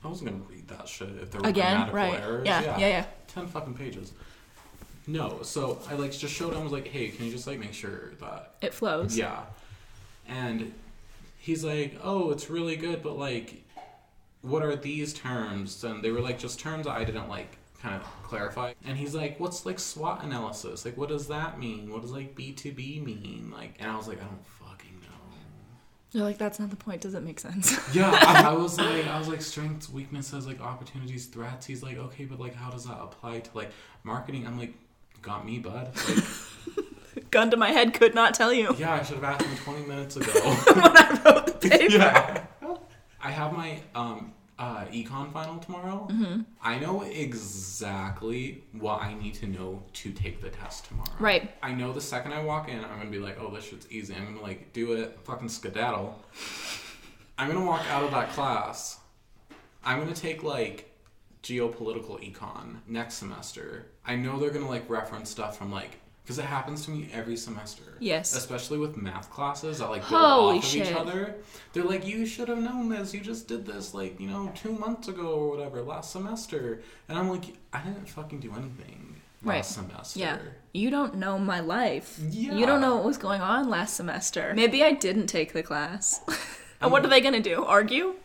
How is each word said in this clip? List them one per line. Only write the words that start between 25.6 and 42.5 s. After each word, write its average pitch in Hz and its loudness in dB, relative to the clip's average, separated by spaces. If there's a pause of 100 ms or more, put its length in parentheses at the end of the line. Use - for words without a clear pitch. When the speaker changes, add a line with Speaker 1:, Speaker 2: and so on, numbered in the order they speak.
Speaker 2:
You're 214 -2
like, 208 -2
"That's 208 -4
not 208 -4
the 202 -10
point. 190 -10
Does 190 -8
it 180 -6
make 160 -10
sense?" 196 0
<laughs> 131 -4
Speaker 1:
Yeah, 185 6
I, 175 12
I - 4
was 165 2
like, 160 2
I 151 -2
was 156 -4
like, 156 -6
"Strengths, 151 -8
weaknesses, 139 -10
like, 127 -12
opportunities, 127 -10
threats." 120 -12
He's 127 -10
like, 127 -10
"Okay, 131 -12
but, 127 -12
like, 123 -10
how 123 -12
does 120 -12
that 117 -12
apply 117 -10
to, 113 -14
like, 104 -8 (320)
marketing?" 123 -6
I'm 120 -6
like, 117 -10 (480)
"Got 104 -8
me, 113 -4
bud." 120 -8 (180)
Like - 4
Speaker 2:
<laughs> - -10
Gun 226 8
to 233 6
my 214 6
head, 240 6
could 226 10
not 226 8
tell 233 6
you. 214 4
Speaker 1:
Yeah, 160 0
I 147 2
should 143 -6
have 135 -6
asked 143 0
him 135 -6
twenty 147 -8
minutes 139 -8
ago. - -2
Speaker 2:
<laughs> - 6
When 330 12
I 311 12
wrote 294 10
the 185 6
paper. 311 10
Speaker 1:
Yeah. - 8 (800)